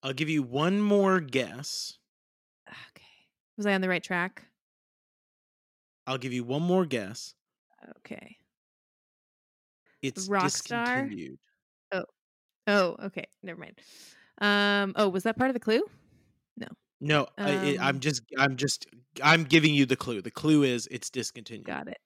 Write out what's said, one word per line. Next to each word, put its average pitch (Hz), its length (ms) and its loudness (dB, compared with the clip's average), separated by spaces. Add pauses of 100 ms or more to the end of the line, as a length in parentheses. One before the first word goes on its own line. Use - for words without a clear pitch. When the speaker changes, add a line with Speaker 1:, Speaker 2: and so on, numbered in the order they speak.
Speaker 1:
I'll 135 100 -4
give 151 160 -4
you 151 140 2
one 151 380 2
more 196 380 4
guess. 127 760 -6 (720)
Speaker 2:
Okay. - 340 -20 (540)
Was 208 80 -4
I 202 80 4
on 190 80 2
the 185 80 0
right 175 140 0
track? 180 420 -4 (1600)
Speaker 1:
I'll 131 100 -4
give 127 160 -6
you 123 100 -4
one 131 180 -4
more 180 240 2
guess. 117 500 -8 (640)
Speaker 2:
Okay. - 400 -18 (1600)
Speaker 1:
It's 190 280 -6
Speaker 2:
Rockstar? 202 560 -2 (240)
Speaker 1:
discontinued. 175 300 -12 (520)
Speaker 2:
Oh. 190 120 -4 (640)
Oh, 196 280 2 (100)
okay. 185 200 -10 (180)
Never 175 160 -12
mind. - 200 -18 (600)
Um, 202 560 2
oh, 208 140 2
was 185 140 -2
that 220 140 -2
part 254 120 2
of 262 60 -2
the 233 40 -4
clue? 220 220 2 (760)
No. - 120 -14 (340)
Speaker 1:
No, 147 260 2 (100)
I, 196 140 0
I, 143 300 0
I'm 135 140 2
Speaker 2:
Um, 135 40 -4
Speaker 1:
just, 131 240 -2 (140)
I'm 135 180 4
just, 131 320 -4 (360)
I'm 160 200 6
giving 151 300 6
you 139 120 6
the 127 120 2
clue. 117 240 -6
The 107 100 -10
clue 151 320 4
is 123 280 0
it's - 180 -8
discontinued. 113 560 -10
Speaker 2:
Got 76 240 -6
it. - 160 -12